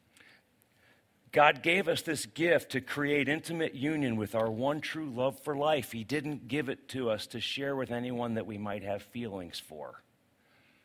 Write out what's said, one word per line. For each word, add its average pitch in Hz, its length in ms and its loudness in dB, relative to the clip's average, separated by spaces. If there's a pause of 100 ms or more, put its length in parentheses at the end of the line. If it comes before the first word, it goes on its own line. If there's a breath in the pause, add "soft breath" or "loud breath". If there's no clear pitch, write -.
(1300 soft breath)
God 147 300 8
gave 175 240 4
us 160 140 2
this 156 240 -2
gift 156 480 2
to 131 80 0
create 143 480 2
intimate 160 460 -2
union 139 420 0
with 107 180 -2
our 113 160 2
one 135 300 0
true 151 300 -6
love 127 300 0
for 151 140 -4
life. 143 380 0
He 117 100 -6
didn't 139 460 -4
give 135 220 -2
it - 200 -8
to 127 200 -2
us 107 180 -2
to 117 120 -8
share 139 360 -4
with 123 140 -4
anyone 120 440 -2
that 107 120 -2
we 104 100 -8
might 101 280 -6
have 101 180 -4
feelings 98 560 -8
for. 71 440 -14 (840 soft breath)